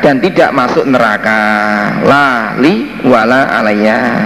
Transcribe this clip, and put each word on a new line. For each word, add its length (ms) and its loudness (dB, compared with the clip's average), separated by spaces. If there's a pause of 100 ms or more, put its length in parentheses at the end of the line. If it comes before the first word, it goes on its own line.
dan 160 2
tidak 320 0
masuk 320 0
neraka. 560 0 (640)
La, 560 0
li, 480 0
wala, 400 2
alaya. 540 0 (240)